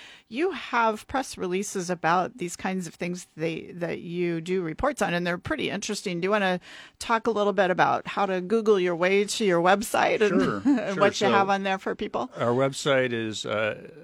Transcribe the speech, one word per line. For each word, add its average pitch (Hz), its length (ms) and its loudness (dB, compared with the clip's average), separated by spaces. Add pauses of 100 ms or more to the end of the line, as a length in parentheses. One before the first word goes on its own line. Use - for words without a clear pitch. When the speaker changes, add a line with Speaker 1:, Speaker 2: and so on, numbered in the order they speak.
(300)
Speaker 1:
You 311 220 -2
have 226 560 -2
press - 300 -6
releases 185 520 -4
about 175 480 0
these 175 180 -8
kinds 190 320 -4
of 147 80 -16
things 180 400 -8
they, 160 400 -6
that 170 260 -6
you 170 400 -2
do 180 220 -2
reports 220 380 -2
on, 180 120 0
and 175 140 0
they're 175 100 -2
pretty 233 320 -4
interesting. 196 520 -4
Do 175 60 0
you 196 40 0
wanna 190 280 2 (400)
talk 226 280 0
a 233 40 4
little 202 220 2
bit 190 180 4
about 143 360 2
how 202 180 -2
to 185 160 0
Google 208 380 4
your 180 160 0
way 190 300 4
to 208 200 -2
your 175 160 4
website 196 600 4
and, 208 200 4
Speaker 2:
Sure, 107 160 0
Speaker 1:
<laughs> 202 80 -4
and 247 280 2
Speaker 2:
sure. 190 80 0
Speaker 1:
what 202 200 4
you 202 60 4
Speaker 2:
So 202 40 4
Speaker 1:
have 196 180 4
on 196 140 0
there 190 140 -2
for - 180 -6
people? 226 420 -4
Speaker 2:
our 120 140 0
website 131 600 2
is, 110 320 -4
uh, 107 420 -2 (160)